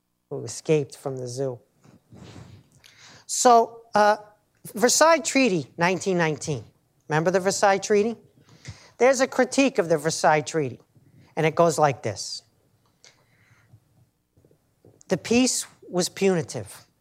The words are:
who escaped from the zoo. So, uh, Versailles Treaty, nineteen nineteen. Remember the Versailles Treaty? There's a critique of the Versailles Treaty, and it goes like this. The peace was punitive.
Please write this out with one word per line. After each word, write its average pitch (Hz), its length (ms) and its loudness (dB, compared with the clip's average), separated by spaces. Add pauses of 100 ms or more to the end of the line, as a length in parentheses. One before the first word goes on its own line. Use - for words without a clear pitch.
(300)
who 135 140 -10
escaped 143 520 -4
from 135 200 -10
the 127 100 -10
zoo. 123 320 -8 (1700)
So, - 540 4 (140)
uh, 208 240 4 (560)
Versailles 302 440 4
Treaty, 226 480 0 (100)
nineteen 180 400 -2
nineteen. 156 460 -4 (460)
Remember 160 240 0
the 185 80 0
Versailles 196 380 0
Treaty? 214 380 -2 (800)
There's 254 220 4
a 262 60 2
critique 254 520 0
of 175 100 -2
the 160 100 2
Versailles 156 440 0
Treaty, 147 360 -6 (560)
and 156 100 -2
it 156 120 0
goes 170 200 2
like 147 280 0
this. - 380 -10 (2750)
The 190 80 0
peace 247 500 -2 (220)
was 185 200 -2
punitive. 160 760 -4 (160)